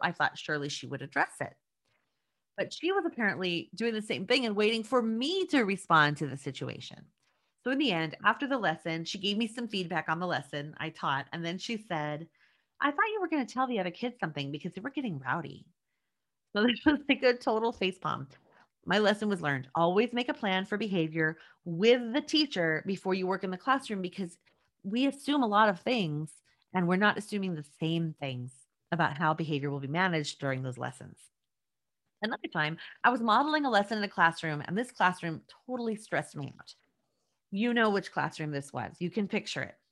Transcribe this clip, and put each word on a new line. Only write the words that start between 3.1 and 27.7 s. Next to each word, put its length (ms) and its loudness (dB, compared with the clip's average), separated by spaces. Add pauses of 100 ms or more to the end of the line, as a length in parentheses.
doing 200 -2
the 80 -4
same 240 -6
thing 180 4
and 100 -2
waiting 300 2
for 160 2
me 460 0
to 160 4
respond 560 4
to 80 -4
the 100 -6
situation. 640 -10 (640)
So 60 -2
in 80 0
the 140 2
end, 220 0 (120)
after 200 4
the 120 0
lesson, 480 -2
she 100 -6
gave 220 -2
me 80 0
some 200 -6
feedback 440 -4
on 100 0
the 60 -2
lesson 500 -4
I 140 -6
taught. 420 -2
And 100 -6
then 140 -4
she 220 -6
said, 500 -6 (500)
"I 120 2
thought 200 0
you 120 -4
were 60 -2
gonna 180 -2
tell 200 -2
the 140 0
other 100 -2
kids 300 -8
something 320 -4
because 220 -8
they 80 -12
were 80 -8
getting 280 -6
rowdy." 460 -6 (920)
So 80 2
<laughs> 40 6
this 180 0
was, 240 6
like, 140 2
a 100 8
total 400 0
facepalm. 540 -2 (600)
My 120 4
lesson 320 4
was 100 0
learned. 340 -2
Always 380 4
make 160 -2
a 60 -2
plan 320 0
for 100 -2
behavior 600 0 (260)
with 480 4
the 80 0
teacher 640 0
before 280 -2
you 120 0
work 180 -2
in 60 -4
the 60 -4
classroom 460 -2
because 340 -6 (460)
we 240 0
assume 360 0
a 60 2
lot 200 6
of 120 0
things 500 0 (440)
and 120 2
we're 100 4
not 200 4
assuming 380 -4
the 100 -6 (160)